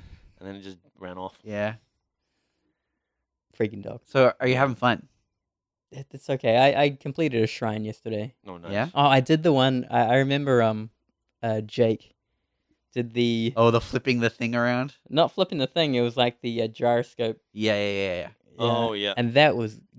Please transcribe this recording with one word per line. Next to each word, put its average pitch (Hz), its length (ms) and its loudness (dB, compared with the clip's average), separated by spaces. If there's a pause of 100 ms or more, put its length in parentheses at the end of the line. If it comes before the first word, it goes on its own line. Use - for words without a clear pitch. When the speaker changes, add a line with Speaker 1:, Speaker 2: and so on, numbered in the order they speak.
(380)
Speaker 1:
And 92 100 -18
then 98 80 -12
it 98 60 -20
just 95 160 -18 (200)
ran 92 200 -14
off. 95 260 -14
Speaker 2:
Yeah. 107 300 -6 (1800)
Speaker 3:
Freaking 104 240 -4
dog. 113 240 -14
Speaker 2:
So, 127 340 4
are 127 80 -2
you 127 80 2
having 131 200 0
fun? 120 320 -2 (840)
Speaker 3:
It, 135 220 -18
it's - 180 -8
okay. 123 260 2
I, 139 280 4
I 147 60 2
completed 139 520 -2
a 110 40 2
shrine 107 380 -4
yesterday. 110 500 -8 (120)
Speaker 1:
Oh, 92 100 -14
nice. 85 160 -12
Speaker 2:
Yeah? 113 220 -2
Speaker 3:
Oh, 143 120 4
I 135 140 6
did 156 220 2
the 165 100 4
one. 131 380 2
I, 120 160 2
I 123 120 2
remember, 139 440 2
um, 110 280 -2 (520)
uh, 110 180 -2
Jake 110 540 0 (800)
did 120 180 -6
the 117 440 0
Speaker 2:
Oh, 117 140 6
the 117 100 4
flipping 123 400 -2
the 117 100 0
thing 117 240 -6
around? 123 400 -2 (140)
Speaker 3:
not 147 240 0
flipping 185 260 -4
the 131 80 -2
thing. 151 280 0
It 120 60 2
was 120 160 -2
like 120 240 0
the, 117 220 -4
uh, 113 60 -2
gyroscope. 120 720 -2 (120)
Speaker 2:
Yeah, 107 220 0
yeah, 104 160 -2
yeah, 98 240 -2
yeah. 87 140 -8 (300)
Speaker 3:
Yeah. 117 60 -4
Speaker 1:
Oh, 117 280 0
yeah. 101 240 -4
Speaker 3:
And 120 180 -2
that 139 220 4
was 110 240 -6 (180)